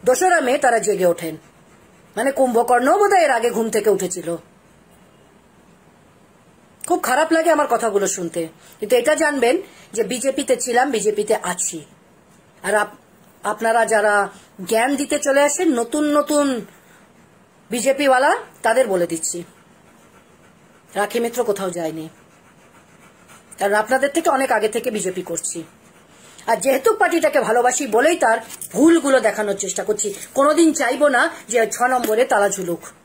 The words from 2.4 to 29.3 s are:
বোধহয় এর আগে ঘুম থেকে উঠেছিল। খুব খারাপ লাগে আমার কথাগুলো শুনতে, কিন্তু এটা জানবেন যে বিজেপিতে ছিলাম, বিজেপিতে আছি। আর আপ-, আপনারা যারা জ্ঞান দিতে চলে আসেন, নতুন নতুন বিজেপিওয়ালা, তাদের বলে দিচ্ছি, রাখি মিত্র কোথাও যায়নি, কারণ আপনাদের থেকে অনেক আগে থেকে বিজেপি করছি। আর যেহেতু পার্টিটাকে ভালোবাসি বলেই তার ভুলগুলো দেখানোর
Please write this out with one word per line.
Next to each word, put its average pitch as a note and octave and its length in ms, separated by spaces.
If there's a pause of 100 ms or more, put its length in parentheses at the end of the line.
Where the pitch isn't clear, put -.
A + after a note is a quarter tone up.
বোধহয় G4+ 220
এর D4+ 100
আগে A#3 200
ঘুম A3 200
থেকে G#3+ 200
উঠেছিল। F3+ 460 (2500)
খুব F4 160
খারাপ D#4 300
লাগে E4 180
আমার D4 200
কথাগুলো G3+ 360
শুনতে, F3 420 (320)
কিন্তু G#3+ 160
এটা B3 180
জানবেন C#4+ 480 (300)
যে A3 120
বিজেপিতে C4 520
ছিলাম, B3 340
বিজেপিতে G#3 440
আছি। F3+ 500 (760)
আর G3 120
আপ-, G#3 220 (460)
আপনারা A3+ 440
যারা G#3 420 (380)
জ্ঞান A#3 300
দিতে C#4+ 220
চলে C#4 240
আসেন, D4 300
নতুন D4 440
নতুন C#4+ 480 (1040)
বিজেপিওয়ালা, C4+ 680 (260)
তাদের A#3+ 260
বলে F#3 180
দিচ্ছি, E3+ 380 (1500)
রাখি G3+ 260
মিত্র A#3 240
কোথাও G3 260
যায়নি, D#3+ 380 (1500)
কারণ G3+ 160
আপনাদের B3+ 360
থেকে E4 200
অনেক C4+ 220
আগে G#3+ 160
থেকে A#3 220
বিজেপি F#3 320
করছি। E3+ 400 (840)
আর A3+ 100
যেহেতু C4+ 360
পার্টিটাকে D#4+ 480
ভালোবাসি A#3+ 460
বলেই B3+ 300
তার A#3 220 (340)
ভুলগুলো C#4 480
দেখানোর G#3 360